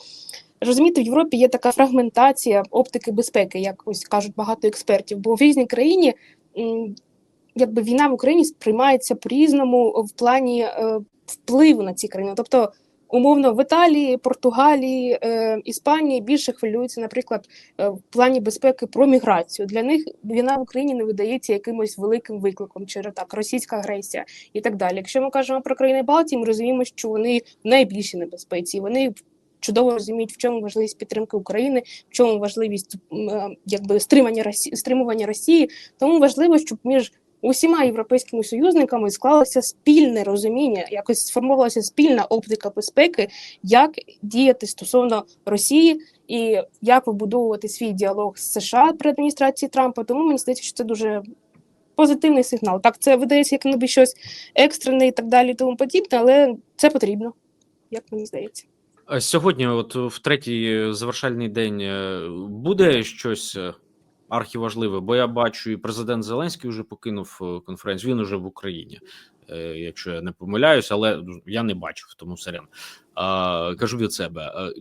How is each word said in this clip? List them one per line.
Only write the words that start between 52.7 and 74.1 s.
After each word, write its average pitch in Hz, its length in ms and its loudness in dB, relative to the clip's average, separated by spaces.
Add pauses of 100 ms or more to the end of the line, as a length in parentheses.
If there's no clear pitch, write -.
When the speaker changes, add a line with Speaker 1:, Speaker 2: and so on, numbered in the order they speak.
Speaker 1:
Так, 233 180 4
це 269 180 4
видається 277 380 2
як 269 100 -2
ніби 262 220 0
щось 254 300 4 (380)
екстрене 262 520 2
і 254 60 2
так 240 140 -6
далі, 247 240 4
і 254 40 -2
тому 254 220 -2
подібне, 277 420 0
але 254 360 6 (220)
це 294 140 4
потрібно, 220 420 -4 (580)
як 226 200 -12
мені 214 160 -8
здається. - 380 -14 (420)
Speaker 2:
А 139 140 -4
сьогодні, 151 460 0
от 117 280 -2
в 123 240 -6
третій 113 720 -2
завершальний 117 580 -6
день, 107 320 -4
е, 95 480 -8 (200)
буде 139 540 0
щось, - 540 -8
е, 90 180 -10 (540)
архіважливе? 113 720 -6
Бо 110 160 -2
я 123 100 2
бачу, 117 440 -4
і 107 60 -6
президент 113 480 -8
Зеленський 127 460 -8
вже 110 120 -10
покинув, 104 600 -12
е, 90 240 -10
конференцію, 98 480 -6
він 117 60 -2
уже 101 160 -6
в 92 100 -8
Україні, 92 540 -14 (500)
е, 82 60 -14 (200)
якщо 85 360 -14
я 82 80 -10
не 87 120 -12
помиляюсь, 110 600 0
але 104 300 -2 (240)
я 107 160 -6
не 107 120 -4
бачив, 82 420 -14
тому 87 200 -16
сорян. 85 280 -16 (500)
А, 90 640 -4
кажу 117 200 -6
від 107 140 -4